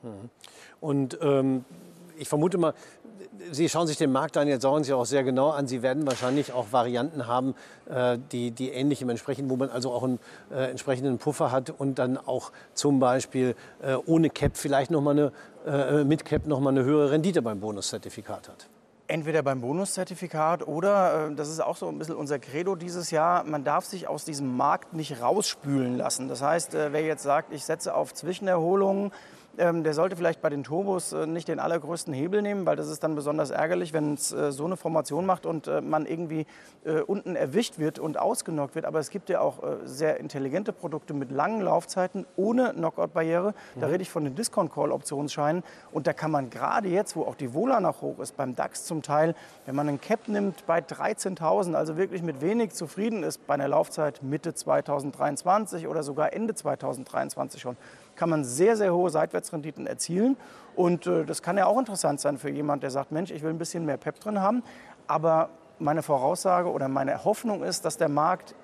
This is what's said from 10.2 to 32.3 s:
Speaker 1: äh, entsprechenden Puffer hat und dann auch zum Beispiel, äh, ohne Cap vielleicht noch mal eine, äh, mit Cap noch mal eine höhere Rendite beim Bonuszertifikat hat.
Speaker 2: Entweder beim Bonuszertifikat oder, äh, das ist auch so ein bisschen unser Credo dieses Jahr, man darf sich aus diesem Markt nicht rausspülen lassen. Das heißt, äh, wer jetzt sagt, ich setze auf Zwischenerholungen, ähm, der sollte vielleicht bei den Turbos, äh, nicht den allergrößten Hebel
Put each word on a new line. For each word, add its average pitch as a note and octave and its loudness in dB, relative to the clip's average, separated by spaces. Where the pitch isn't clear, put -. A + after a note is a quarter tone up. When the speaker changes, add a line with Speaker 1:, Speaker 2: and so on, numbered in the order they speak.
Speaker 1:
äh, C3 -2
entsprechenden B2+ -2
Puffer D3 0
hat C3 0
und C#3 -4
dann B2+ 0
auch - -4
zum C#3+ 4
Beispiel, B2+ 2
äh, C3+ 0
ohne D#3+ 4
Cap - 0
vielleicht C#3 0
noch D#3+ 2
mal C#3+ 4
eine, D3 4
äh, C#3+ 2
mit D3+ 2
Cap - 0
noch D3 2
mal C#3 4
eine C3+ 4
höhere C#3+ 4
Rendite D#3+ 2
beim G#2+ -2
Bonuszertifikat G#2 -8
hat. - -20
Speaker 2:
Entweder D#3 0
beim C3 0
Bonuszertifikat E3 -2
oder, D#3+ 4
äh, D3+ -6
das D3 -4
ist D#3+ -6
auch E3+ 0
so F#3 -6
ein D3+ -6
bisschen D#3 -6
unser C#3+ -2
Credo F3 -4
dieses F3 -6
Jahr, E3+ 4
man D3 -4
darf D3 0
sich F3 -8
aus D3 -6
diesem C#3 -4
Markt C#3+ 2
nicht D3 -6
rausspülen C3+ 0
lassen. - -4
Das B2+ -6
heißt, D#3+ 0
äh, D3+ 0
wer D3+ 0
jetzt D#3 -2
sagt, C#3+ 0
ich D3 -8
setze - -4
auf D3 -2
Zwischenerholungen, F#3 0
ähm, E3+ 2
der D#3 2
sollte F3 2
vielleicht E3+ 0
bei D#3 2
den C#3+ -4
Turbos, F3+ -2
äh, D#3 -2
nicht E3 -4
den D#3+ -2
allergrößten D#3+ -2
Hebel F3+ 0